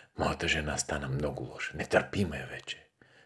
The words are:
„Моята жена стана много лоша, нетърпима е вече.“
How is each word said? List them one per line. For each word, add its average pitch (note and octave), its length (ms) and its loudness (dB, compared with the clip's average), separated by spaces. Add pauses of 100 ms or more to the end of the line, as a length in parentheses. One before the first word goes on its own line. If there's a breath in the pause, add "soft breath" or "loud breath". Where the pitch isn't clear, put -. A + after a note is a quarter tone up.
(180 loud breath)
„Моята D#2+ 300 0
жена D2+ 300 2
стана C#2+ 300 -2
много C2+ 340 0
лоша, - 340 -8
нетърпима - 640 2
е - 80 -6
вече.“ - 420 -10 (380 soft breath)